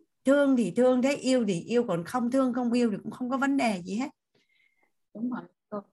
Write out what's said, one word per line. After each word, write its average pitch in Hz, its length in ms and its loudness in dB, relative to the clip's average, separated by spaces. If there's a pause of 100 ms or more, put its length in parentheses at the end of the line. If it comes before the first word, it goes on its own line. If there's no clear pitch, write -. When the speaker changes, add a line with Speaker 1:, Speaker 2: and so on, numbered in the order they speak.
(260)
Speaker 1:
thương 269 320 4
thì 185 200 0
thương, 254 240 4
thấy 277 140 2
yêu 254 320 0
thì 175 120 0
yêu, 233 280 0
còn 170 160 -2
không 240 280 -4
thương 262 220 2
không 240 180 -2
yêu 240 200 2
thì 190 120 -4
cũng - 80 -10
không 247 180 -8
có 262 80 -2
vấn 277 200 0
đề 214 240 0
gì 185 140 -8
hết. 269 140 -4 (1040)
Speaker 2:
Đúng 226 160 -6
rồi 220 120 -8 (280)
cô. 208 120 -10 (120)